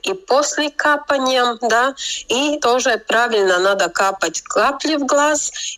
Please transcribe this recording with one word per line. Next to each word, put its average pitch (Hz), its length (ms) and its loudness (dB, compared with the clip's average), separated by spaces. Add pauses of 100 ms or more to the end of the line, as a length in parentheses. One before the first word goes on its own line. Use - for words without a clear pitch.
и 190 60 -2
после 285 560 0
капания, 262 920 0
да, 240 320 2 (360)
и 294 320 0
тоже 247 440 2
правильно 214 540 2
надо 190 300 2
капать 190 540 -2
капли 285 520 0
в 277 100 -2
глаз 294 460 2 (260)